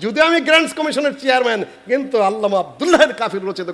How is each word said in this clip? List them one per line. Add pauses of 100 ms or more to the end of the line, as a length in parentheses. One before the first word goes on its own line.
যদিও
আমি
গ্র্যান্টস
কমিশনের
চেয়ারম্যান,
কিন্তু
আল্লামা
আব্দুল্লাহ
আল
কাফির
রচিত